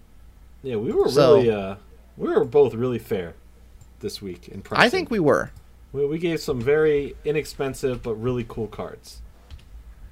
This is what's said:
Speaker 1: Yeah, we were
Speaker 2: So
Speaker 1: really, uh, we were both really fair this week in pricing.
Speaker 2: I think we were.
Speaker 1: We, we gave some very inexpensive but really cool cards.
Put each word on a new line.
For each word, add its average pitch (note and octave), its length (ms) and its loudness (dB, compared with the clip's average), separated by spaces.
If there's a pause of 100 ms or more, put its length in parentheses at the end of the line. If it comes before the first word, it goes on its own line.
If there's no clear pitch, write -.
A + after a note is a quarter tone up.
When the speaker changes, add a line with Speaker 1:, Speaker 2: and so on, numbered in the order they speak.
(640)
Speaker 1:
Yeah, B2+ 140 -4
we A#2+ 140 -2
were D4+ 180 2
Speaker 2:
So C3+ 260 8
Speaker 1:
really, B2 160 8
uh, G2 240 -2 (420)
we E3 120 -4
were B3 160 4
both B2+ 280 6
really A#2+ 260 -2
fair F2+ 360 -6 (640)
this - 220 -8
week F#2 260 -12
in G2 140 -14
pricing. C3+ 240 -2
Speaker 2:
I B3 40 -4
think F4+ 220 -4
we A3 80 -2
were. B2+ 320 2 (420)
Speaker 1:
We, C#3 120 -4
we D3+ 120 -4
gave E3 220 -4
some C3+ 220 -6
very C#3+ 540 2 (100)
inexpensive C#3 760 -4
but A#2 120 -4
really B2 320 -2
cool A2+ 200 -8
cards. - 540 -14 (920)